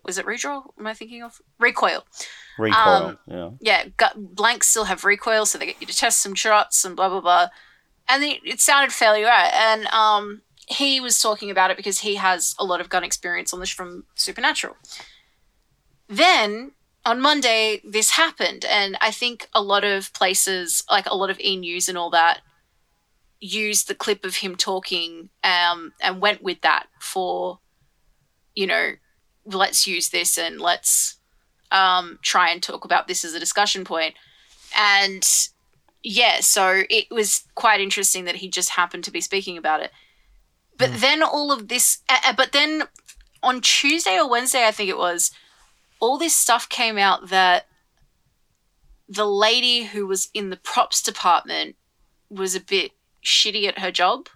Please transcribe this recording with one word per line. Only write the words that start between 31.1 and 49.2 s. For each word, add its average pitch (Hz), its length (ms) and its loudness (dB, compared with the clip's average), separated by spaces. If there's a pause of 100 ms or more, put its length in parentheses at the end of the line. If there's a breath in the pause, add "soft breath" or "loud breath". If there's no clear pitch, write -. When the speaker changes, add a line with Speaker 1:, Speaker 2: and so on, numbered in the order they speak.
Speaker 1:
um, 185 520 2
try 180 280 2
and 180 120 -4
talk - 220 -10
about - 240 0
this 180 160 -4
as 160 100 -10
a 170 60 -8
discussion 196 440 0
point." 165 300 -4 (640 soft breath)
And, 196 500 2 (760)
yeah, 220 380 2
so 190 500 2
it 220 200 0
was 214 340 -2 (100)
quite 208 260 2
interesting 196 440 -2
that 175 120 -6
he 185 120 -12
just 180 220 -4
happened 175 340 -4
to - 60 -10
be 170 100 -8
speaking 196 380 -6
about 156 240 -2
it. - 100 -10 (840 soft breath)
But 254 140 2
Speaker 3:
Mm. 220 100 -6
Speaker 1:
then 294 220 4
all 294 300 0
of 214 160 -4
this, 240 300 0 (100)
uh, 262 160 2
uh, 262 80 2
but 254 200 0
then 302 360 0 (540)
on 254 180 0
Tuesday 339 580 2
or 302 100 2
Wednesday, 240 380 2
I 220 60 4
think 208 180 -4
it - 80 -4
was, 175 320 0 (680 soft breath)
all 262 180 2
this 330 160 0
stuff - 340 2
came 220 300 -2
out 190 300 2
that 185 380 4 (1400)
the 208 180 -2